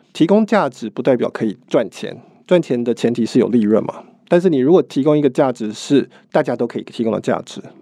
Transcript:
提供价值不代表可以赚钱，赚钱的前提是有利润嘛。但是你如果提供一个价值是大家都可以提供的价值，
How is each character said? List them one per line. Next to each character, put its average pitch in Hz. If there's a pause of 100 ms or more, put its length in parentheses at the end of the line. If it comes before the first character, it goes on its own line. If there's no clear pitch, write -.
(120)
提 -
供 208
价 196
值 214
不 -
代 131
表 113
可 -
以 101 (100)
赚 117
钱， - (280)
赚 180
钱 123
的 117
前 117
提 113
是 127
有 101
利 113
润 104
嘛。 - (240)
但 175
是 185
你 151
如 127
果 175
提 -
供 151
一 151
个 143
价 131
值 107
是 - (220)
大 156
家 151
都 123
可 120
以 95
提 -
供 110
的 101
价 101
值， - (200)